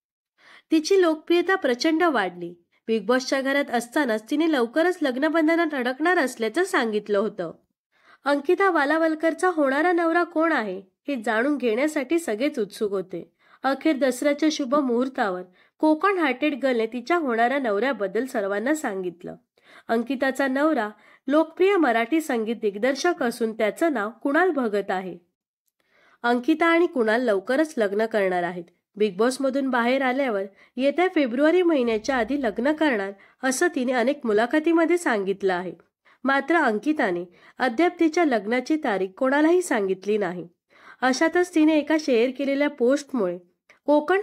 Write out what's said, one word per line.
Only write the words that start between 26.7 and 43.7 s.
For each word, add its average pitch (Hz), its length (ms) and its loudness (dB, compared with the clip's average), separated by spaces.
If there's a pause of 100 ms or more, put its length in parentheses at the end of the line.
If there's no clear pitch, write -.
कुणाल 240 340 0
लवकरच 254 560 0
लग्न 208 280 0
करणार 190 380 0
आहेत. 175 200 -6 (320)
बिग 202 220 0
बॉसमधून 262 520 0
बाहेर 247 320 0
आल्यावर 254 420 -2 (320)
येत्या 285 400 2
फेब्रुवारी 294 460 2
महिन्याच्या 262 560 0
आधी 247 240 -2
लग्न 240 300 -2
करणार 254 400 0 (320)
असं 262 320 0
तिने 262 160 -2
अनेक 254 320 0
मुलाखतीमध्ये 311 720 2
सांगितलं 196 560 -2
आहे. 175 360 -8 (340)
मात्र 277 320 0
अंकिताने 226 680 0 (340)
अद्याप 320 400 0
तिच्या 330 260 2
लग्नाची 247 580 0
तारीख 196 340 -2
कोणालाही 302 440 2
सांगितली 202 560 -2
नाही. 175 300 -4 (540)
अशातच 320 540 2
तिने 311 220 4
एका 302 220 0
शेअर 254 380 2
केलेल्या 277 320 0
पोस्टमुळे 240 680 -2 (460)